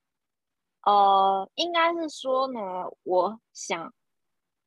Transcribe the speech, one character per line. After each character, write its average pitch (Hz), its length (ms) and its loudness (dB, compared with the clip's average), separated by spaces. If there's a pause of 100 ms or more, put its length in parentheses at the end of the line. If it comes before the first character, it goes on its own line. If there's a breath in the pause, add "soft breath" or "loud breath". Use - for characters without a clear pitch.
(840)
呃， 196 720 4
应 339 160 -4
该 339 220 2
是 330 160 -6
说 262 420 -4
呢， 240 80 -10 (440)
我 180 360 0 (140)
想， 165 400 -10 (720)